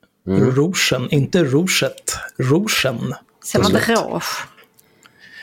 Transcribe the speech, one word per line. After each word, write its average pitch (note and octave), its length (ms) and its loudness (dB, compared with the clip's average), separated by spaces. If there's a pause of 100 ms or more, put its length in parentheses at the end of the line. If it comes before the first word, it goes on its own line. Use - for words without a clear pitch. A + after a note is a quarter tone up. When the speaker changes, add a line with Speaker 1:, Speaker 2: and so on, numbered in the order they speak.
(280)
Speaker 1:
Mm. G2 240 4
Speaker 2:
Rougen, C#3+ 600 0
inte D#3+ 320 2
rouget. C#3+ 720 -2 (220)
Rougen. C3 760 0 (320)
Speaker 3:
Säger - 180 2
man - 80 4
inte A3 140 2
Speaker 2:
Förlåt. A3+ 260 2
Speaker 3:
rouge? - 360 -8 (960)